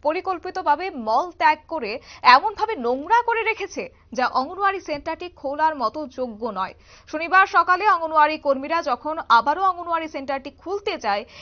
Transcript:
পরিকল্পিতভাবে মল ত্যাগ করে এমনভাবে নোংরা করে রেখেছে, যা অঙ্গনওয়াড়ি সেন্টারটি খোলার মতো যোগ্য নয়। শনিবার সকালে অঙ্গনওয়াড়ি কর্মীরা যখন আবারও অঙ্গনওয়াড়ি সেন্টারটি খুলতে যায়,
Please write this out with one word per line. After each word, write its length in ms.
পরিকল্পিতভাবে 880
মল 420
ত্যাগ 260
করে 320
এমনভাবে 540
নোংরা 480
করে 200
রেখেছে, 460
যা 140
অঙ্গনওয়াড়ি 540
সেন্টারটি 480
খোলার 460
মতো 320
যোগ্য 400
নয়। 260
শনিবার 400
সকালে 400
অঙ্গনওয়াড়ি 500
কর্মীরা 440
যখন 360
আবারও 340
অঙ্গনওয়াড়ি 440
সেন্টারটি 440
খুলতে 460
যায়, 280